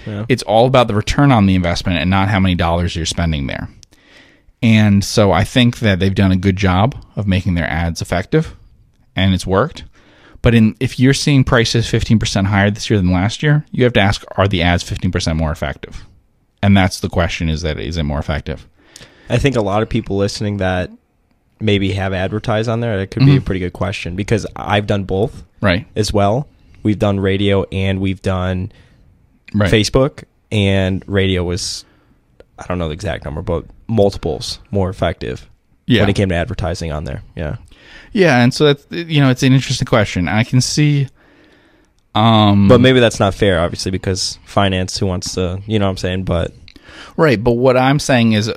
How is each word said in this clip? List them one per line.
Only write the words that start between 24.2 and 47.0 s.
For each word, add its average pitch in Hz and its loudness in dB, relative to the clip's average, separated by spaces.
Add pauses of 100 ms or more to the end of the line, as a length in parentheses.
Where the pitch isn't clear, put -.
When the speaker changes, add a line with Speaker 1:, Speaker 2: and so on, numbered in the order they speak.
Speaker 1:
I've 104 -2
done 101 -2
both 95 -4 (160)
Speaker 2:
Right. 98 0
Speaker 1:
as 107 -2
well. 104 0 (360)
We've 104 0
done 101 0
radio 98 0
and 95 -2
we've 95 -4
done 92 -4 (840)
Speaker 2:
Right. 185 2
Speaker 1:
Facebook, 131 2 (280)
and 98 0
radio 95 0
was, - -8 (760)
I - -18
don't 90 -4
know 82 -4
the 76 -6
exact 78 -8
number, 76 -8
but 85 -4 (240)
multiples 101 -2 (100)
more 98 -2
effective 82 -6 (380)
Speaker 2:
Yeah. 110 2
Speaker 1:
when 101 2
it 98 -2
came 98 0
to 87 -2
advertising 85 -6
on 76 -8
there. - -10 (140)
Yeah. 78 -8 (560)
Speaker 2:
Yeah, 156 4
and 123 4
so - 2
that's, 143 0
you 160 -2
know, 135 4
it's 127 0
an 131 4
interesting 131 0
question. 92 0
I 104 0
can 127 2
see, 147 0 (1040)
um, 107 4
Speaker 1:
But 120 8
maybe 127 6
that's 113 2
not 98 2
fair, 95 2
obviously, 87 -4
because 95 -6
finance, 95 -2
who 107 -2
wants 90 -6
to, 92 -4
you 107 -2
know 101 2
what 95 0
I'm 92 -6
saying? 92 -4
But 87 -2 (640)